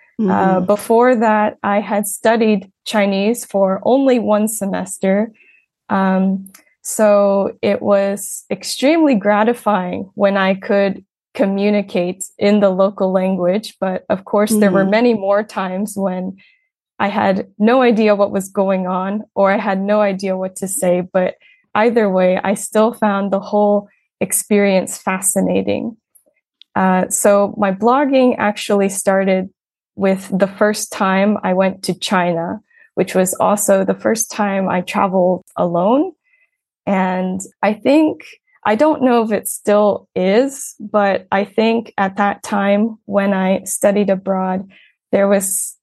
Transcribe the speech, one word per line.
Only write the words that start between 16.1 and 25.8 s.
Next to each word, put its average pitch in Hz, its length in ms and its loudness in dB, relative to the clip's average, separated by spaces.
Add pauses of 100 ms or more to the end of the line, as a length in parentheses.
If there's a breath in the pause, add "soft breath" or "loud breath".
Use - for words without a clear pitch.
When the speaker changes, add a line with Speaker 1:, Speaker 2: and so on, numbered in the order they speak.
Speaker 1:
I 202 80 0
had 196 400 -2 (100)
no 240 240 4
idea 220 320 4
what 202 160 0
was 190 200 -4
going 190 360 -2
on 190 380 -4 (100)
or 196 160 2
I 202 80 2
had 196 220 -2
no 208 200 0
idea 190 360 -2
what 185 200 -8
to 190 120 -8
say. 180 320 0
But 185 340 -2 (400 soft breath)
either 220 340 2
way, 185 340 2
I 196 120 -2
still 220 380 0
found 202 400 -2
the 196 80 -2
whole 208 480 0 (320 soft breath)
experience 196 760 0
fascinating. 190 1000 -2 (800)